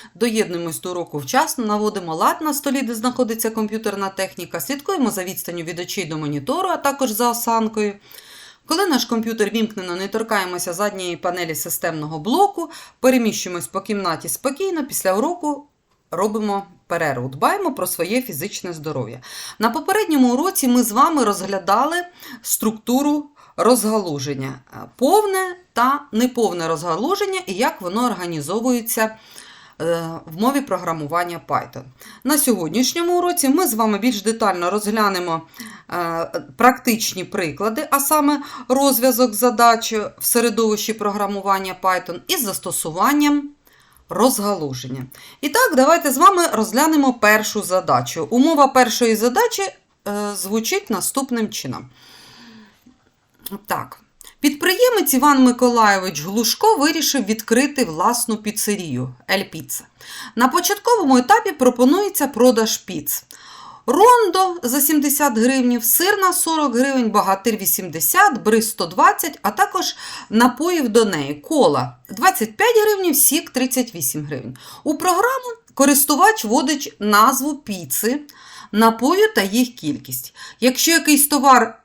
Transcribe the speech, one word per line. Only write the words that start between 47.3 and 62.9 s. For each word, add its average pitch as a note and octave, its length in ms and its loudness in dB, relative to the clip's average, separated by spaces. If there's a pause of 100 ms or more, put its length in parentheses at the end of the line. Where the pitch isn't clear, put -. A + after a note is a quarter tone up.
задачу. D#3+ 680 -2
Умова C#4+ 380 6
першої A#3 480 2
задачі, D4+ 460 0
е, G#3 720 -8
звучить A3+ 540 -4
наступним A3+ 600 -2
чином. - 400 -10 (1800)
Так. - 340 -8 (400)
Підприємець F#4 720 2
Іван C4+ 300 6
Миколайович G#3+ 800 4
Глушко A3+ 540 2
вирішив D4 500 0
відкрити A#3 600 0
власну G#3 520 -2
піцерію E3 800 -4 (160)
«Ель F#3+ 120 0
Піца». - 400 -12 (520)
На B3 120 4
початковому F4 680 2
етапі G4+ 340 4
пропонується C#4+ 760 2
продаж A3+ 500 4
піц. - 460 -8 (640)